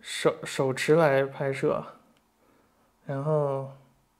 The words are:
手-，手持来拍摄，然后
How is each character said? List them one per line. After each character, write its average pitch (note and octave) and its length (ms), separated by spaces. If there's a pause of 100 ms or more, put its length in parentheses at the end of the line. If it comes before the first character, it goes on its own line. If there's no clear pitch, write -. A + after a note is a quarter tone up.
手-， - 420
手 C3+ 300
持 D3+ 200
来 C#3 300
拍 C#3 260
摄， C#3+ 320 (1200)
然 C#3 180
后 C#3 480 (480)